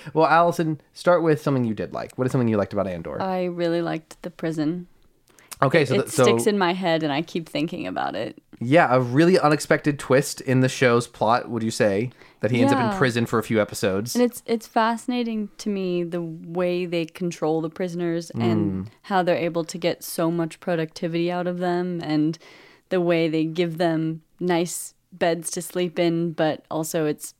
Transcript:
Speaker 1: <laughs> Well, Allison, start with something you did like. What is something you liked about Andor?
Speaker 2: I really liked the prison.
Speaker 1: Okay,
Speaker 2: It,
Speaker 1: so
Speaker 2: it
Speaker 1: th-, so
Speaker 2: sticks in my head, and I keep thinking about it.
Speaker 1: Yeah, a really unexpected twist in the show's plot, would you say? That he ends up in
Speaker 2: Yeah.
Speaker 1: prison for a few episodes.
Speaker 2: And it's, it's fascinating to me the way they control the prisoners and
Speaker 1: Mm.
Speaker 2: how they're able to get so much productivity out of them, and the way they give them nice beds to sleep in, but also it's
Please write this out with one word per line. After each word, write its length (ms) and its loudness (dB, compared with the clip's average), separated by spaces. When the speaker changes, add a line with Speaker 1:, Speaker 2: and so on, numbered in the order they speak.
Speaker 1:
<laughs> 100 -14
Well, 140 4
Allison, 520 2
start 300 2
with 180 2
something 240 2
you 80 -2
did 200 -6
like. 220 -8
What 120 0
is 40 -6
something 160 2
you 100 4
liked 160 0
about 140 0
Andor? 320 -6
Speaker 2:
I 260 -2
really 360 -2
liked 400 -8
the 80 -10
prison. 560 -4
Speaker 1:
Okay, 180 2
Speaker 2:
It, 60 0
Speaker 1:
so 80 0
Speaker 2:
it 60 2
Speaker 1:
th-, 100 -6
so 120 2
Speaker 2:
sticks 220 4
in 140 0
my 140 0
head, 280 -2
and 100 -2
I 120 -2
keep 260 -10
thinking 380 -6
about 280 -6
it. 240 -8
Speaker 1:
Yeah, 340 4
a 60 6
really 400 4
unexpected 580 2
twist 440 2
in 200 2
the 80 4
show's 380 4
plot, 420 0
would 140 -4
you 80 0
say? 400 2
That 100 0
he 100 4
ends 100 6
up 80 4
in 60 0
Speaker 2:
Yeah. 120 -2
Speaker 1:
prison 280 2
for 140 0
a 40 0
few 160 0
episodes. 560 -2
Speaker 2:
And 80 4
it's, 220 -2
it's 220 -4
fascinating 880 -2
to 120 -6
me 340 -2
the 180 -4
way 640 -2
they 200 -2
control 560 -2
the 100 -4
prisoners 600 -4
and 540 0
Speaker 1:
Mm. 20 -10
Speaker 2:
how 200 2
they're 120 2
able 280 -2
to 160 -10
get 240 -2
so 260 -2
much 300 -2
productivity 720 -2
out 160 -2
of 100 -4
them, 460 -2
and 340 0
the 120 2
way 260 2
they 160 0
give 360 -2
them 420 0
nice 540 -2
beds 360 0
to 120 -6
sleep 360 -4
in, 360 2
but 360 0
also 360 -2
it's 340 -4